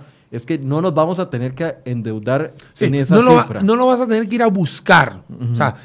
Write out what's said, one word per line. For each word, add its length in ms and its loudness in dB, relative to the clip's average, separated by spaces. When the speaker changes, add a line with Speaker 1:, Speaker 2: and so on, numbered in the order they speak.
Speaker 1:
es 160 -10
que 100 -4
no 240 -4
nos 140 -2
vamos 240 0
a 100 -6
tener 240 -6
que 220 -8
endeudar 720 -4
Speaker 2:
Sí, 120 -2
Speaker 1:
en 100 0
esa 180 2
Speaker 2:
no 80 8
lo 140 6
va, 80 4
Speaker 1:
cifra. 180 -8
Speaker 2:
no 140 2
lo 100 2
vas 160 2
a 60 -2
tener 200 0
que 60 -6
ir 80 -2
a 60 2
buscar. 840 0
Speaker 1:
Ujú. 240 -6
Speaker 2:
O 20 -2
sea, 300 -2